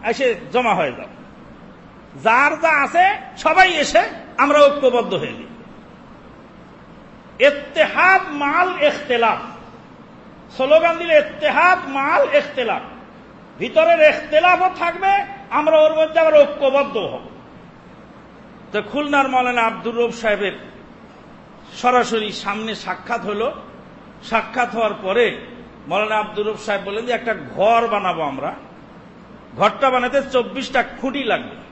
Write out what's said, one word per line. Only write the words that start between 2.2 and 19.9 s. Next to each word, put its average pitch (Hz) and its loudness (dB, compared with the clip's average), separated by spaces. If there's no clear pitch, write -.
যার 277 2
যা 330 2
আছে 330 2
সবাই 359 4
এসে 311 2
আমরা 285 4
ঐক্যবদ্ধ 262 4
হয়ে 143 -6
যাই। - -16
ইত্তেহাদ 320 2
মাল 302 -2
ইখতিলাফ 233 0
স্লোগান 330 2
দিলে, 330 2
ইত্তেহাদ 302 2
মাল 277 0
ইখতিলাফ, 233 -2
ভিতরের 320 4
ইখতিলাফও 349 2
থাকবে, 349 -2
আমরা 302 4
ওর 311 6
মধ্যে 311 2
আবার 320 4
ঐক্যবদ্ধ 277 4
হব। 156 -6
তো 202 -4
খুলনার 285 -2
মাওলানা 247 0
আব্দুর 226 -4